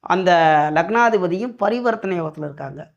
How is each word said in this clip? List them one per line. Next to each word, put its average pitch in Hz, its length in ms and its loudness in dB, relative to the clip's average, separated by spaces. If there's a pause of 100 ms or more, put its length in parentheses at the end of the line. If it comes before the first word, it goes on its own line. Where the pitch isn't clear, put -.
(140)
அந்த 185 180 2 (460)
லக்னாதிபதியும் 214 840 0
பரிவர்த்தனை 220 560 -2
யோகத்துல 156 300 -8
இருக்காங்க 143 340 -14 (140)